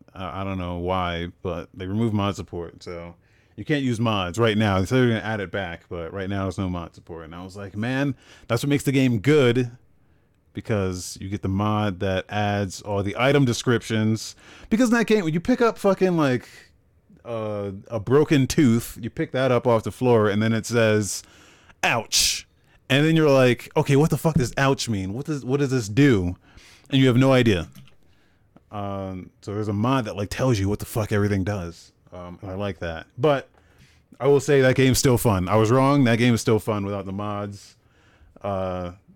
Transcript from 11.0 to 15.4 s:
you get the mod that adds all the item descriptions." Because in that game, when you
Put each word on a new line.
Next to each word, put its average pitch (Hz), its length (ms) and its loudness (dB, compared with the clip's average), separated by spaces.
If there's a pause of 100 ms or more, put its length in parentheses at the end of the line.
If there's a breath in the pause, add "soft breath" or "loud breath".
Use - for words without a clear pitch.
you 95 100 -10
get 101 120 -6
the 98 80 -4
mod 104 500 0
that 95 300 -2
adds 101 520 -2
all 101 220 -4
the 98 160 -6
item 139 260 4
descriptions." 110 880 -2 (340 loud breath)
Because 226 200 2
in 233 60 2
that 233 120 0
game, 214 180 2
when 156 80 -2
you 165 80 -2